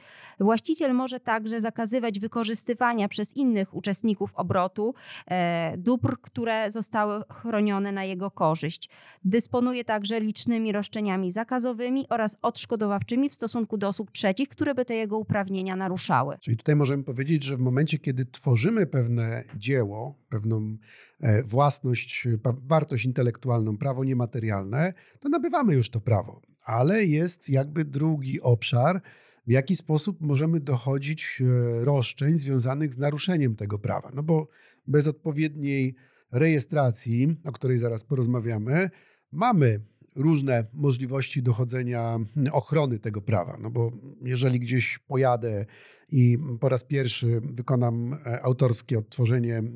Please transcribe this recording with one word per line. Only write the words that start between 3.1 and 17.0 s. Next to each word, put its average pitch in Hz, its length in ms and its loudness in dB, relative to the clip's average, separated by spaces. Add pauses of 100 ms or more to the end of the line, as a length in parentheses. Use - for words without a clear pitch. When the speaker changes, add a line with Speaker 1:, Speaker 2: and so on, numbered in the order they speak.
Speaker 1:
innych 233 380 0
uczestników 202 600 -2
obrotu, 190 580 -2 (340)
e, 170 500 -2
dóbr, 247 440 0
które 220 500 -4
zostały 208 580 -2
chronione 208 640 0
na 196 120 -4
jego 190 280 -6
korzyść. 160 580 -2 (360)
Dysponuje 247 640 0
także 214 320 -2
licznymi 220 520 -2
roszczeniami 196 600 -2
zakazowymi 247 800 -2
oraz 220 320 -2
odszkodowawczymi 226 880 0
w - 40 -12
stosunku 226 440 -4
do 202 100 -2
osób 202 240 -4
trzecich, 214 380 0
które 294 260 -2
by 247 100 0
te 240 100 -4
jego 220 220 -2
uprawnienia 190 580 -2
naruszały. 175 680 0
Speaker 2:
Czyli 117 160 0
tutaj 151 180 2
możemy 139 280 2